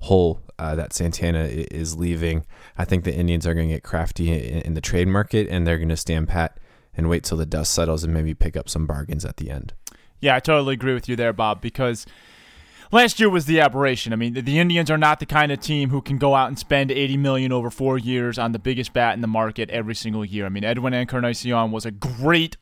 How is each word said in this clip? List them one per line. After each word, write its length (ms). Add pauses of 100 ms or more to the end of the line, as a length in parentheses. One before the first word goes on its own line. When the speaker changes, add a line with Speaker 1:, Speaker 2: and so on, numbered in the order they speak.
Speaker 1:
hole, 400 (180)
uh, 160
that 200
Santana 500
i-, 260
is 260
leaving. 500 (320)
I 80
think 180
the 100
Indians 320
are 60
gonna 160
get 140
crafty 500
in, 300
in 120
the 60
trade 280
market, 420
and 160
they're 120
gonna 180
stand 320
pat 300 (360)
and 160
wait 140
till 120
the 80
dust 300
settles 300
and 100
maybe 180
pick 240
up 140
some 160
bargains 400
at 100
the 140
end. 240 (460)
Speaker 2:
Yeah, 140
I 60
totally 340
agree 200
with 140
you 60
there, 200
Bob, 260
because 460 (840)
last 300
year 80
was 160
the 160
aberration. 520
I 40
mean, 160
the, 80
the 180
Indians 320
are 80
not 220
the 60
kind 260
of 80
team 300
who 100
can 180
go 160
out 140
and 100
spend 320
eighty 260
million 360
over 180
four 280
years 400
on 140
the 60
biggest 340
bat 220
in 60
the 80
market 420
every 240
single 300
year. 220
I 20
mean, 160
Edwin 300
Encarnacion 760
was 160
a 40
great 720